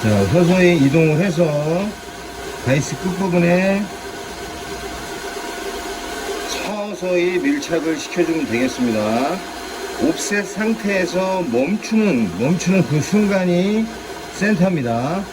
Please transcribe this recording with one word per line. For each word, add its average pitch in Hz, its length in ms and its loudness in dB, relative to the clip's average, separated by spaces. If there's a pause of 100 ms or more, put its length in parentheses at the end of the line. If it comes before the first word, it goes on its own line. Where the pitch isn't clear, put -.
자, 104 220 4
서서히 175 520 6
이동을 151 440 6
해서 175 240 2 (1200)
바이스 135 360 0
끝부분에 180 800 2 (2750)
서서히 180 920 -2
밀착을 147 580 0
시켜주면 160 500 -2
되겠습니다. 120 1120 0 (420)
옵셋 - 440 0
상태에서 190 960 0 (100)
멈추는, 139 880 2
멈추는 175 440 4
그 147 180 0
순간이 196 840 2 (520)
센터입니다. 165 840 0 (120)